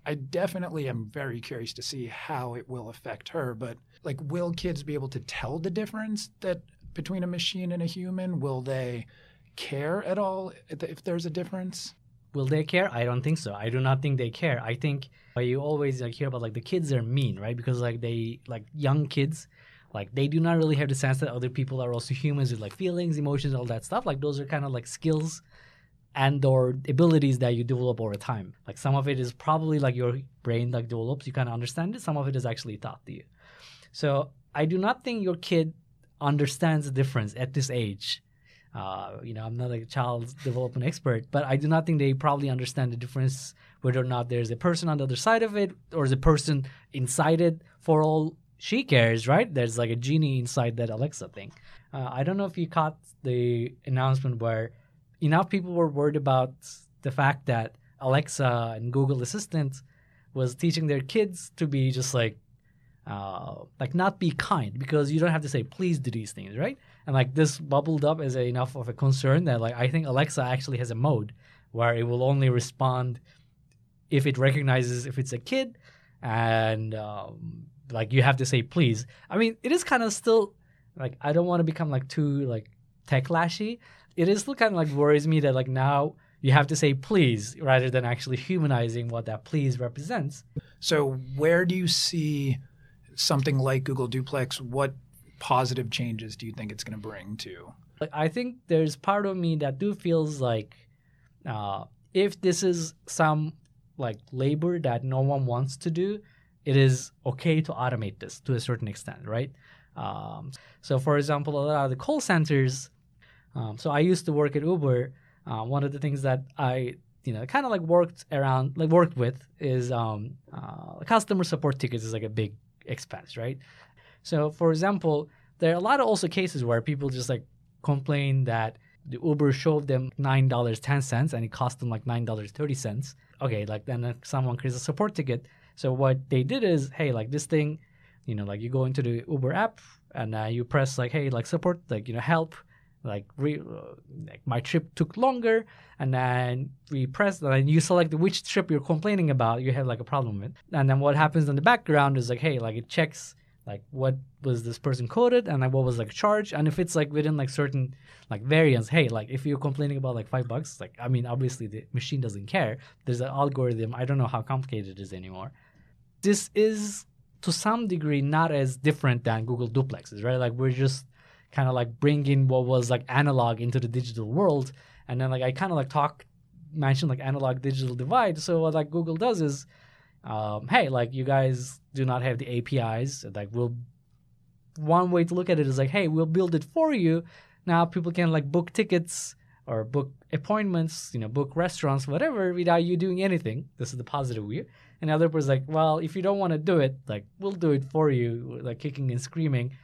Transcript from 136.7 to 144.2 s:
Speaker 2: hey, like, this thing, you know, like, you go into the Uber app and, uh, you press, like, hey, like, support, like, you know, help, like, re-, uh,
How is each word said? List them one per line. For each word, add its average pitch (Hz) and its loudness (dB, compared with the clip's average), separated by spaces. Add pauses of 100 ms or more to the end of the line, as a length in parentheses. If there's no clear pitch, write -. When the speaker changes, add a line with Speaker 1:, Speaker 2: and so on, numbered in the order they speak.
Speaker 2:
hey, 151 -2
like, 113 -2
this 143 -4
thing, 151 2 (480)
you 117 -2
know, 104 -4
like, 101 -6
you 117 -6
go 131 0
into 131 -2
the 117 -2
Uber 135 -2
app 220 -2 (340)
and, 110 -6
uh, 110 -4
you 117 -2
press, 135 0
like, 123 0
hey, 143 -2
like, 117 -2
support, 170 0
like, 107 -4
you 120 -8
know, 117 -4
help, 160 -2 (500)
like, 104 -6 (100)
re-, 147 -2
uh, - -14 (320)